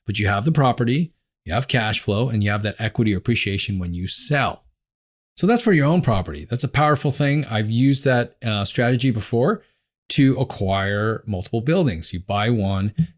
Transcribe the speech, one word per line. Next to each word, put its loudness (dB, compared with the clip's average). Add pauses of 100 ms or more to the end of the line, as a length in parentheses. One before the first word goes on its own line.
but -4
you 0
have 0
the 2
property, 2 (320)
you -4
have -2
cash 0
flow, 0
and 0
you 2
have -2
that -4
equity 0
appreciation -2
when -6
you -6
sell. -2 (680)
So -2
that's 4
for 4
your 4
own 4
property. -2
That's -4
a -2
powerful 2
thing. 0
I've -2
used 2
that, 0
uh, -2
strategy 0
before 0 (480)
to 4
acquire -2
multiple -4
buildings. 0
You -6
buy 0
one, 0 (260)